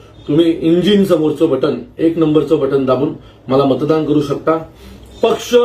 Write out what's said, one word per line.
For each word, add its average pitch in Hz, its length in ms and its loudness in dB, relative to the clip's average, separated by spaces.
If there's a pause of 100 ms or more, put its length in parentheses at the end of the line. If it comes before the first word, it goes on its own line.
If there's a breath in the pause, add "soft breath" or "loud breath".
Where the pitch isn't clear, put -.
(260 loud breath)
तुम्ही 165 340 2
इंजिन 180 440 2
समोरचं 156 440 0
बटन, 131 260 -2 (220)
एक 165 200 0
नंबरचं 156 420 2
बटन 135 260 -2
दाबून 127 280 -2 (340 loud breath)
मला 135 160 2
मतदान 151 420 0
करू 147 160 0
शकता. 143 360 -4 (640 loud breath)
पक्ष, 226 420 0